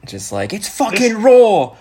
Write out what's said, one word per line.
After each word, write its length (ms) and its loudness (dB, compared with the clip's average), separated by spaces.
Just 260 -14
like, 200 -6
It's 160 -10
fucking 540 -2
Raw! 580 4